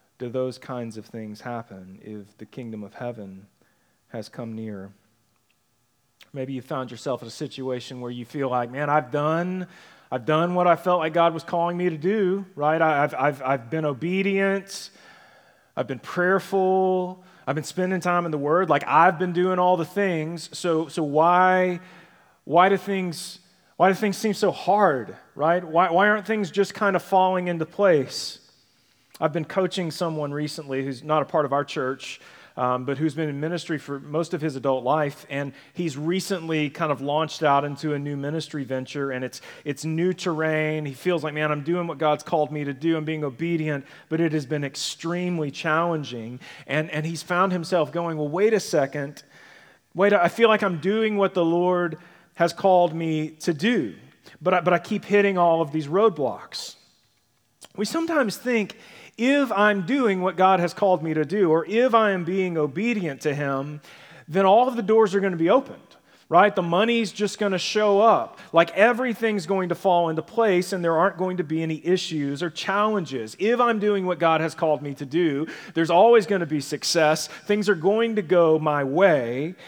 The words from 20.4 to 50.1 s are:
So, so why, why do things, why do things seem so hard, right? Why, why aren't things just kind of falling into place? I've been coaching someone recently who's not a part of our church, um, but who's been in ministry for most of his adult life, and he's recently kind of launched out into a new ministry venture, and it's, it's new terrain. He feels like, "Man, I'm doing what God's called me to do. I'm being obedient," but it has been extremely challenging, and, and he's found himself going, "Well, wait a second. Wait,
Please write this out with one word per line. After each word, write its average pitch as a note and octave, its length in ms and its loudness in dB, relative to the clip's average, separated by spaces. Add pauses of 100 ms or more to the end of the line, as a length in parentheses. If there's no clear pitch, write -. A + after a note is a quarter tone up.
So, E3 320 -2
so D#3+ 140 -4
why, F3+ 760 4 (640)
why E3+ 240 6
do G3 80 4
things, F#3 640 -6 (380)
why F3 100 6
do F#3+ 80 4
things G3+ 220 -2
seem G#3+ 160 -2
so F#3+ 180 0
hard, D#3+ 640 0 (200)
right? E3+ 280 0
Why, E3+ 260 2
why F#3 200 4
aren't G#3 160 0
things G#3 260 -2
just G3 220 0
kind G3 240 0
of F#3+ 60 -4
falling F#3 440 2
into E3 180 -2
place? - 760 0 (840)
I've D#3 100 2
been D#3 140 -4
coaching F3+ 440 -2
someone D#3 440 -4
recently C#3+ 500 -6
who's C3+ 180 -8
not D3+ 200 0
a C3+ 40 -2
part D3+ 200 0
of C3 80 -2
our C#3+ 100 2
church, C3+ 560 -6 (380)
um, B2+ 280 -2
but C#3 120 -4
who's D#3 160 -2
been D#3 140 -4
in C#3+ 140 -6
ministry D#3+ 360 -6
for C#3 220 -10
most D3 340 -4
of D#3 60 -4
his D3 160 -4
adult C3 300 -2
life, D3 440 -2
and C#3+ 220 -6 (220)
he's D#3+ 240 -6
recently D#3+ 720 -2
kind D#3+ 200 -4
of C3+ 120 -2
launched D3+ 420 -2
out C#3+ 220 4
into D3 280 -4
a C#3+ 60 -4
new C#3+ 160 -6
ministry D3 480 -6
venture, C3 480 -6
and B2+ 140 -6
it's, - 160 -10 (240)
it's D3 180 -6
new E3 300 0
terrain. D#3 720 -2
He C#3 80 -8
feels E3+ 280 -2
like, D3+ 120 -6
"Man, D3+ 180 0
I'm D3 120 -2
doing E3+ 220 -2
what D#3 120 -8
God's D3+ 260 0
called D#3 300 -2
me D3 100 -4
to C#3 100 -6
do. D#3+ 220 -2
I'm D#3 80 -4
being D#3 220 -6
obedient," D3+ 600 -4 (220)
but D#3+ 140 0
it E3 100 2
has D3+ 140 -2
been C#3+ 180 -4
extremely E3+ 880 -4
challenging, C#3+ 880 -2 (260)
and, D#3 260 -2
and D#3 140 -4
he's E3 160 -6
found F3+ 300 0
himself E3 400 0
going, E3+ 240 -4
"Well, D3+ 140 -4
wait G3+ 240 2
a G3+ 80 2
second. D3 600 -2 (720)
Wait, G3+ 200 4